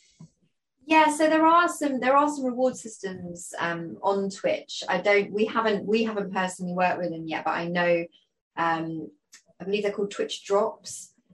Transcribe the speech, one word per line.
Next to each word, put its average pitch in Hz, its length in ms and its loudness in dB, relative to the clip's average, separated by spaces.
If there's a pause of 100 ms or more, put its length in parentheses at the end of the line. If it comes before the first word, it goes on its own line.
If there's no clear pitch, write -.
(880)
Yeah, 311 280 6
so 311 140 4
there 320 160 4
are 339 240 6
some, 269 320 -2
there 269 160 4
are 294 100 6
some 294 160 -4
reward 254 320 0
systems, 185 840 -12
um, 170 420 -4
on 196 280 0
Twitch. - 600 -4
I 190 80 0
don't, 202 340 2
we 208 140 0
haven't, 214 400 0
we 226 180 2
haven't 202 300 -4
personally 180 400 -4
worked 180 240 2
with 175 140 -4
them 160 160 -8
yet, 160 180 -6
but 160 60 0
I 170 160 -4
know, 175 380 2 (520)
um, 165 520 -2 (500)
I 175 40 -14
believe 202 200 -2
they're 202 100 0
called 202 180 -4
Twitch - 320 -6
Drops. - 680 -2 (200)